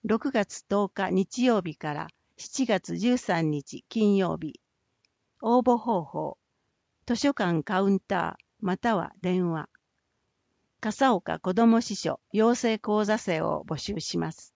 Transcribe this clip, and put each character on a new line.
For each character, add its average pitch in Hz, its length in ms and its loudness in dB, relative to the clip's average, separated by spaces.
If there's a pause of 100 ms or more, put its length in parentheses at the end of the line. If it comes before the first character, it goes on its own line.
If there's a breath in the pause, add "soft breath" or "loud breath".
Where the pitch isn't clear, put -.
六 226 280 -2
月 - 360 -2
十 202 220 0
日 185 220 -4
日 190 320 0
曜 233 180 4
日 165 140 -8
か 151 180 -8
ら 151 140 -8 (280)
七 - 300 -4
月 180 320 -2
十 240 200 2
三 165 340 0
日 - 360 -8
金 208 280 4
曜 175 260 2
日。 156 180 -10 (840)
応 240 180 4
募 240 160 4
方 220 260 -2
法、 151 340 -8 (720)
図 240 80 0
書 277 180 2
館 170 300 0
カ 190 180 0
ウ 202 80 2
ン 196 100 4
タ - 400 -4
ー - 40 -20 (160)
ま 180 180 -2
た 233 180 0
は 170 160 -2 (100)
電 180 300 0
話。 156 180 -6 (1080)
笠 240 340 2
岡 170 260 -2
子 185 140 -2
ど 233 140 6
も 226 140 6
司 208 140 -6
書 - 240 -4 (120)
養 220 240 4
成 220 240 -2
講 208 260 0
座 214 120 0
生 165 240 -2
を 160 260 -2
募 156 80 -4
集 196 240 -6
し - 180 -6
ま 160 140 -2
す。 - 240 -20